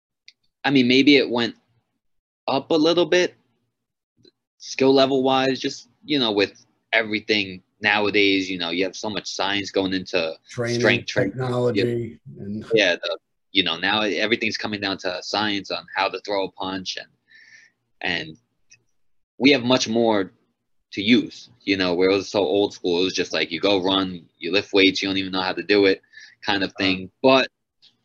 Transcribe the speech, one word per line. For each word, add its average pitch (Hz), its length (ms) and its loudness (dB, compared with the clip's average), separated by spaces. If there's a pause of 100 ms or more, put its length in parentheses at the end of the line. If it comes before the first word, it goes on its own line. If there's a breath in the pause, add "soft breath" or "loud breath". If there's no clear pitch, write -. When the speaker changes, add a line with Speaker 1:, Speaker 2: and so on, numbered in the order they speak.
(640)
Speaker 1:
I 135 60 2
mean, 127 180 4
maybe 135 280 6
it 98 140 4
went 117 240 -2 (960)
up 131 220 -2
a 165 40 2
little 165 320 4
bit, 175 280 0 (1200)
skill - 340 0
level 135 300 4
wise, 131 380 0
just, - 280 -8 (160)
you 147 140 -2
know, 113 140 0
with 98 320 0 (280)
everything 107 720 -2 (180)
nowadays, 101 680 2
you 92 80 -6
know, 85 120 -6
you 90 140 0
have 90 120 -8
so 107 120 -8
much 95 240 -8
science 98 380 -4
going 95 240 -2
into 87 400 -4 (160)
Speaker 2:
Training, 120 300 -4
Speaker 1:
strength 104 260 2
training. 98 260 -2
Speaker 2:
technology, 120 880 -2 (160)
Speaker 1:
Yeah. - 80 -16
Speaker 2:
and 104 200 -10 (100)
Speaker 1:
Yeah, 92 220 4
the, 85 220 -8 (340)
you 95 100 2
know, 82 160 -2
now 101 240 0
everything's 104 540 -2
coming 107 240 -6
down 98 180 -6
to 90 240 -6
science 101 480 -4
on 87 240 -8
how 98 140 0
to 92 120 -8
throw 98 240 -4
a 87 80 -8
punch, 95 460 -8
and, - 100 -18 (920 soft breath)
and 80 360 -6 (1000)
we 131 140 4
have 127 100 2
much 123 260 0
more 113 440 2 (600)
to 104 100 -8
use, 107 480 0 (120)
you 98 140 0
know, 90 180 0
where 92 160 2
it 101 60 4
was 95 120 -4
so 107 120 0
old 95 340 0
school. 87 260 -2
It 95 40 2
was 92 100 -2
just - 180 -4
like, 80 200 -2
you 80 80 -6
go 98 200 2
run, 92 460 -2 (120)
you 82 140 -6
lift 101 200 0
weights, 95 280 4
you 98 80 -2
don't 95 100 -2
even 95 140 -6
know 92 80 -2
how 92 120 -2
to 87 100 -8
do 101 240 4
it 95 160 2 (420 loud breath)
kind 101 200 -2
of 87 60 -6
Speaker 2:
Wow. - 140 -6
Speaker 1:
thing. 92 260 -2 (120)
But 131 240 4 (580)